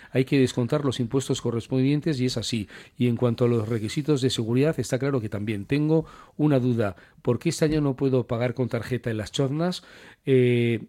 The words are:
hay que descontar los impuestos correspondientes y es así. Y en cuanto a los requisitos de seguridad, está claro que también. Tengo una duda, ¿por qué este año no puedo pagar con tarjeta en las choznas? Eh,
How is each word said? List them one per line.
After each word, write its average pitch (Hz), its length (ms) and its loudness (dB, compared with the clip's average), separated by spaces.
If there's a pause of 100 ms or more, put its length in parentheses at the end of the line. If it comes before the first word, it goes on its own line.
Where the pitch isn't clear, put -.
(120)
hay 127 140 2
que 143 140 2
descontar 127 440 2
los 131 160 -2
impuestos 127 420 -2
correspondientes 131 800 0
y 127 60 0
es 123 120 -2
así. 110 300 -4 (300)
Y 123 100 2
en 117 100 2
cuanto 120 280 2
a - 40 6
los 113 200 0
requisitos 120 520 -2
de 131 100 2
seguridad, 127 480 0
está 127 180 -2
claro 135 240 -2
que 107 80 -6
también. 104 360 -6
Tengo 151 420 0 (300)
una 147 220 4
duda, 117 360 0 (260)
¿por 120 160 0
qué 170 120 -4
este 160 160 0
año 151 160 2
no 135 140 0
puedo 131 300 2
pagar 120 300 -2
con 127 120 -2
tarjeta 117 440 -4
en 110 60 -4
las 104 140 -8
choznas? 156 520 -2 (420)
Eh, 120 640 2